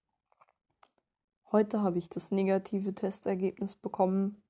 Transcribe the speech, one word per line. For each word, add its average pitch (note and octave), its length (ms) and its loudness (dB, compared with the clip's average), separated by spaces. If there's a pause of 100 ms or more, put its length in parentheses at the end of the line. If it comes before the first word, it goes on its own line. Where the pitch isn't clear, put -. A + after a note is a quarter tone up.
(1500)
Heute G#3+ 300 4
habe F3+ 160 2
ich F3 120 -4
das - 220 -8
negative G3 640 0
Testergebnis G3 800 -4
bekommen. G3 760 0